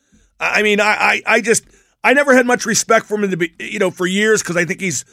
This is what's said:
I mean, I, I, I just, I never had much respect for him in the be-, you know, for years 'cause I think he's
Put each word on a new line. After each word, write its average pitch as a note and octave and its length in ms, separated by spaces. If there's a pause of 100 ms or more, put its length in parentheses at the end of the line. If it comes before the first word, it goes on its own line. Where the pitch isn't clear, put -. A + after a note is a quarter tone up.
(400)
I E3+ 220
mean, G#3 200
I, G#3+ 120
I, G#3 320
I A3+ 160
just, G#3+ 220 (400)
I A3+ 100
never C#4+ 220
had B3+ 100
much B3 200
respect A3+ 400
for G#3 100
him G#3+ 80
in G3+ 80
the F3+ 60
be-, E3+ 220
you G#3+ 200
know, F#3+ 100
for F3+ 160
years G#3 380
'cause E3+ 140
I F3 80
think F3 160
he's F3 300